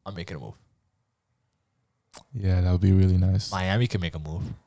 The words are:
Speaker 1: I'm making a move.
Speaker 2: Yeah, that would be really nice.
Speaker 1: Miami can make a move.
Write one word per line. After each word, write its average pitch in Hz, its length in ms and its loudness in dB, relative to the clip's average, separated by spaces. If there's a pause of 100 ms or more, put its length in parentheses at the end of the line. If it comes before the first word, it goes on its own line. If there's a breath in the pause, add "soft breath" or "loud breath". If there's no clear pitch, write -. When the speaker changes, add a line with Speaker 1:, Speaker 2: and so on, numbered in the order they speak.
Speaker 1:
I'm 101 80 -12
making 85 240 -12
a - 20 -14
move. 57 140 -14 (1800)
Speaker 2:
Yeah, 92 300 0
that 90 100 2
would 90 80 2
be 95 120 6
really 95 260 4
nice. 92 340 0
Speaker 1:
Miami 98 360 0
can 101 120 -4
make 85 140 -6
a 85 40 -8
move. 78 240 -8 (240)